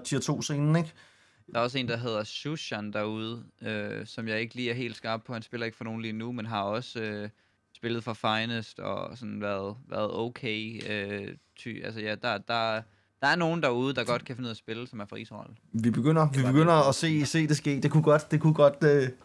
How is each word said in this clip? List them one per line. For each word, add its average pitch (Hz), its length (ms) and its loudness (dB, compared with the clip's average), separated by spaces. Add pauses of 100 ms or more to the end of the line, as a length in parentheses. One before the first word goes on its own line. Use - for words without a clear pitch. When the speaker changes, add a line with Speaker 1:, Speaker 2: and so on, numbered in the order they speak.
Speaker 1:
tier 139 160 0
to-scenen, 147 560 2
ikke? 165 160 0 (600)
Speaker 2:
Der 117 60 0
er 117 40 2
også 123 160 -2
en, 123 100 -2
der 117 80 0
hedder 113 280 -2
Shushan 107 680 -8
derude, 110 500 -4 (200)
øh, 107 440 -6
som 113 220 -10
jeg 110 120 0
ikke 117 140 -6
lige 120 160 -4
er 117 40 0
helt 120 220 -6
skarp 113 300 -4
på. 131 60 -10
Han 113 100 -8
spiller 117 240 -8
ikke 113 100 -8
for - 80 -12
nogen 113 180 -6
lige 113 100 -6
nu, 113 200 -6
men 117 140 -8
har 110 160 -2
også, 113 380 -4
øh, 104 280 -6 (480)
spillet 117 280 -4
for 120 80 -6
Finest 110 680 -2
og 98 400 -6
sådan 104 220 -10
været, 101 360 -4 (140)
været 104 240 -2
okay. 110 760 -6
Øh, 101 380 -4 (300)
ty-, 107 260 -10
altså, 110 160 -8
ja, 107 140 -4
der, 107 240 -2
der, 113 440 -2 (380)
der 135 80 0
er 156 80 4
nogen 170 260 0
derude, 131 320 2
der 127 100 -2
godt 120 200 -2
kan 123 120 -10
finde 127 100 -8
ud 117 40 -6
af - 40 -8
at - 20 -14
spille, 113 320 -10
som 113 120 -12
er 101 60 -8
fra 107 100 -14
Israel. 110 340 -14 (220)
Speaker 1:
Vi 113 180 2
begynder, 151 380 4
Speaker 2:
Det 135 100 -2
Speaker 1:
vi 135 60 4
Speaker 2:
var 127 80 2
Speaker 1:
begynder 160 220 8
Speaker 2:
det. 147 140 6
Speaker 1:
at 135 60 4
se, 156 320 0
se 160 200 2
det 147 100 4
ske. 143 240 -2
Det 147 100 2
kunne 156 120 6
godt, 151 280 6
det 156 100 2
kunne 156 140 6
godt, 143 200 8 (100)
øh, 143 240 8 (160)